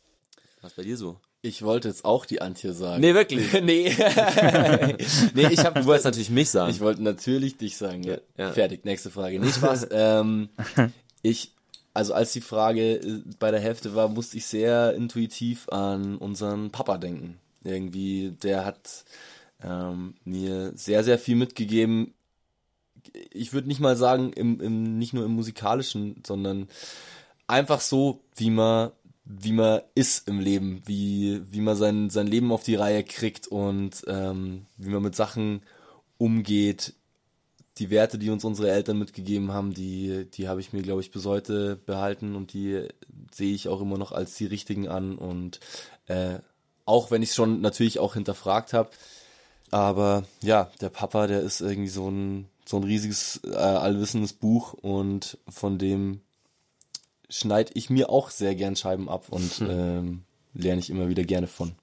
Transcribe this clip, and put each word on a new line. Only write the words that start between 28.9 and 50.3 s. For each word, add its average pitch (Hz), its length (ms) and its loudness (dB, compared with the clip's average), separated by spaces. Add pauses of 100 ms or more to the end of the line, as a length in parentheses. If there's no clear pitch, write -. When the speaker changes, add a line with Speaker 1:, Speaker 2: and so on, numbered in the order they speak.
Speaker 2:
wie 104 300 -4
man 110 280 4 (140)
ist - 320 2
im 101 120 -2
Leben, 95 460 0
wie, 101 560 -2 (100)
wie 104 100 -4
man 107 140 2
sein, 104 340 2
sein 104 180 0
Leben 117 240 2
auf 113 120 0
die 110 120 2
Reihe 104 280 2
kriegt - 440 -6
und, 98 600 -4
ähm, 95 580 -6 (120)
wie 95 120 -10
man 101 120 -2
mit 101 140 -2
Sachen 107 460 -2 (560)
umgeht. 104 760 0 (840)
Die 95 120 -6
Werte, 107 280 4
die 104 120 -4
uns 107 160 -4
unsere 104 260 0
Eltern 104 260 0
mitgegeben 98 540 -4
haben, 101 220 -4
die, 95 600 -6
die 95 140 -8
habe 95 140 -4
ich 95 100 -14
mir, 98 100 -6
glaub 95 200 -4
ich, 92 100 -12
bis 95 140 -10
heute 101 500 -2
behalten 101 600 -6
und 98 180 -10
die 98 340 -4 (460)
sehe 98 200 -2
ich 101 140 -6
auch 95 140 -4
immer 98 160 -4
noch 98 160 -8
als - 220 -6
die 107 100 -6
richtigen 101 420 -6
an 95 300 -6
und, 90 420 -10 (480)
äh, 90 320 -4 (460)
auch 117 260 2
wenn 113 120 2
ich's - 120 -2
schon 113 260 2
natürlich 107 380 0
auch 101 140 0
hinterfragt 101 600 -2
hab, 113 180 2 (800)
aber 101 520 2 (180)